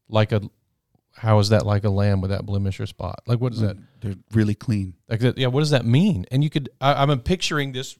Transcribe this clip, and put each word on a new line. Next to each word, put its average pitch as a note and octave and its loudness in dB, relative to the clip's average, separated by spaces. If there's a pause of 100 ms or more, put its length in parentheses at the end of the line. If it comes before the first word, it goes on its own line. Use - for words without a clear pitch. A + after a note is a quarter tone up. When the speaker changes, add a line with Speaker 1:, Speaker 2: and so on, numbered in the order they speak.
Speaker 1:
"Like G#2+ 2
a, G#2 0 (720)
how A2 4
is G2 4
that G#2 4
like G2+ 0
a G#2 0
lamb G2 2
without F#2+ -4
blemish G2 -4
or G#2 -8
spot?" - -12
Like, A#2 0
what B2 -4
is A#2 -4
that? F#2+ 0 (240)
Speaker 2:
They're G2 -8 (180)
really G#2+ 2
clean. G2 -4 (140)
Speaker 1:
Like A2 -4
that, B2 2
yeah, C3 0
what C3 0
does D#3 0
that C3 2
mean? C3 2
And C#3 2
you D3+ 0
could, C#3+ -4 (120)
I, C3+ 2
I'm C#3+ 2
picturing D#3 -4
this B2+ -12